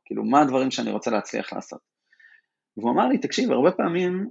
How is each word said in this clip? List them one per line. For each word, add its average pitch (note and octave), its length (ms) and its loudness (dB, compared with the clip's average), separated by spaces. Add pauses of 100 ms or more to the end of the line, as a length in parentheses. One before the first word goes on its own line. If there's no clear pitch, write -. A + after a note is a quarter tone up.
כאילו, A2 200 -4
מה B2+ 160 6
הדברים C3 300 2
שאני A#2 200 -4
רוצה G#2+ 200 -4
להצליח G#2+ 420 -4
לעשות? - 260 -12 (1000)
והוא A2 140 0
אמר G3+ 160 2
לי, C4 100 2
תקשיב, - 340 -2
הרבה C3+ 200 4
פעמים F3+ 600 -2